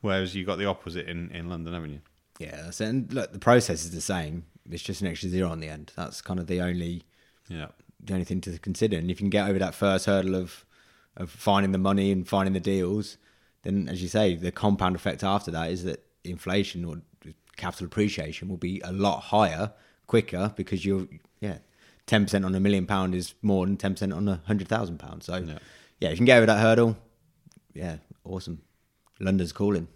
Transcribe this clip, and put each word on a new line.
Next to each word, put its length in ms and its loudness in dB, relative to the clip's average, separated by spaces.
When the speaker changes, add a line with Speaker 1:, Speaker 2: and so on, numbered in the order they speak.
Speaker 1:
Whereas 340 0
you've 120 -6
got 100 -2
the 80 -2
opposite 420 -4
in, 240 -8
in 180 -10
London, 240 -8
haven't 180 -10
you? 80 -14
Speaker 2:
Yeah, 240 -14
that's 180 -12
it. 40 -2
And 280 -2
look, 200 -6
the 60 -12
process 440 6
is 80 -10
the 100 -8
same. 440 -4
It's 140 -10
just 180 -8
an 60 -2
extra 200 -6
zero 220 0
on 100 -8
the 100 -10
end. 260 -14
That's 260 -10
kind 180 -4
of 60 -6
the 160 -2
only, 400 -4
Speaker 1:
Yeah. 220 -10
Speaker 2:
the 140 -6
only 120 -2
thing 160 -4
to 180 -10
consider. 380 0
And 120 -2
if 100 -2
you 40 -2
can 80 2
get 180 2
over 80 2
that 160 0
first 320 2
hurdle 300 2
of, 280 -6
of 160 -10
finding 400 2
the 80 2
money 320 4
and 160 0
finding 260 2
the 60 0
deals, 580 -2
then, 260 -2
as 140 -6
you 40 -4
say, 280 2
the 160 -4
compound 440 2
effect 280 -4
after 260 0
that 220 -4
is 140 -6
that 180 -6
inflation 640 -4
or 160 -10
capital 320 -8
appreciation 640 -2
will 80 -6
be 280 -6
a 60 -8
lot 300 2
higher, 500 2
quicker, 500 0
because 300 -4
you're, 220 0
yeah, 180 -6
ten 180 4
percent 220 2
on 80 0
a 60 2
million 260 4
pound 300 0
is 260 -4
more 240 2
than 120 0
ten 180 -2
percent 180 -4
on 140 -2
a 180 0
hundred 220 0
thousand 320 -2
pounds. 260 -14
So, 120 -6
Speaker 1:
Yeah. 200 -8
Speaker 2:
yeah, 100 0
if 20 -2
you 60 -4
can 80 4
get 120 12
over 80 10
that 160 6
hurdle, 340 6
yeah, 240 -8
awesome. 380 -10
London's 320 2
calling. 440 0